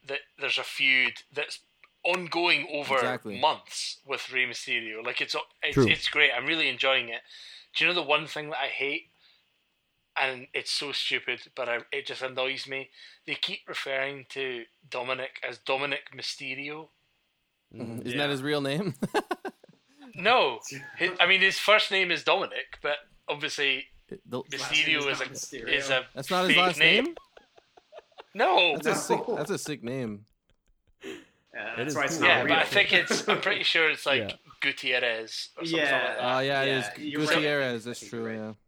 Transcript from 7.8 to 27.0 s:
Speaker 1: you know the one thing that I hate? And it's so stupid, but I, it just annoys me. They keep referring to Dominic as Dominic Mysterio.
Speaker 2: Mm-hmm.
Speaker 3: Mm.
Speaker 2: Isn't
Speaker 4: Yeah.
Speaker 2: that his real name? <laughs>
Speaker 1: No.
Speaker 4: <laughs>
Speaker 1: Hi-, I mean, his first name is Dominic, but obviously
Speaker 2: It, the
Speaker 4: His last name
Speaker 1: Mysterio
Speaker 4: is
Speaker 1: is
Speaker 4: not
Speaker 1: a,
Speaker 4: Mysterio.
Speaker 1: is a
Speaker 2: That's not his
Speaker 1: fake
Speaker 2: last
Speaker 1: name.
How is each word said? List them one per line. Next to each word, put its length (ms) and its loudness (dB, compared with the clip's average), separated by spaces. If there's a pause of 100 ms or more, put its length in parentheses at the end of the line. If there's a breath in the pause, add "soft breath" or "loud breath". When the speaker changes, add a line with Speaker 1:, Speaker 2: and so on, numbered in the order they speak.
Speaker 1:
you 40 4
know 60 0
the 100 2
one 220 2
thing 220 -8
that 100 -6
I 80 -2
hate? 420 -4 (1080 soft breath)
And 340 -2
it's 180 -4
so 200 -4
stupid, 480 -2 (160)
but 140 -4
I, 100 -2 (140)
it 120 -6
just 160 -8
annoys 460 -4
me. 220 -8 (360 loud breath)
They 100 -6
keep 340 -6
referring 600 -4
to 360 -6 (240)
Dominic 580 -6
as 120 -10
Dominic 540 -2
Mysterio. 760 -10 (840)
Speaker 2:
Mm-hmm. 80 -14
Speaker 3:
Mm. 200 -8
Speaker 2:
Isn't 100 -8
Speaker 4:
Yeah. 60 -4
Speaker 2:
that 140 0
his 120 -2
real 180 0
name? 380 -2
<laughs> 1160 -8
Speaker 1:
No. 440 2 (200)
Speaker 4:
<laughs> 200 -16
Speaker 1:
Hi-, 220 0
I 40 8
mean, 160 6
his 160 4
first 320 6
name 220 2
is 120 0
Dominic, 600 0
but 140 -2 (320)
obviously 560 0 (240)
Speaker 2:
It, 100 -12 (100)
the 220 -6
Speaker 4:
His 100 -6
last 120 -4
name 120 4
Speaker 1:
Mysterio 140 2
Speaker 4:
is 60 -2
Speaker 1:
is 140 -2
Speaker 4:
not 80 -4
Speaker 1:
a, 40 -12
Speaker 4:
Mysterio. 420 -6
Speaker 1:
is 160 -2
a 240 2
Speaker 2:
That's 160 -10
not 140 2
his 100 2
Speaker 1:
fake 120 8
Speaker 2:
last 140 2
Speaker 1:
name. 260 6